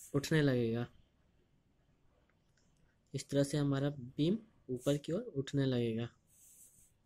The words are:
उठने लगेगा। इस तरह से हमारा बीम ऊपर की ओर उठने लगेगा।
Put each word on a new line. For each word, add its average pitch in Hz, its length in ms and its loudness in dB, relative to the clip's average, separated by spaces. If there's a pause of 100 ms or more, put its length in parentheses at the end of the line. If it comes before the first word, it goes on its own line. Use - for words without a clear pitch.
(140)
उठने 151 280 2
लगेगा। 120 440 2 (2250)
इस 135 160 -8
तरह 139 140 2
से 139 140 0
हमारा 143 320 2
बीम 143 480 -2 (320)
ऊपर 139 280 0
की 151 160 -6
ओर 208 80 -2
उठने 143 440 -2
लगेगा। 117 420 0 (1000)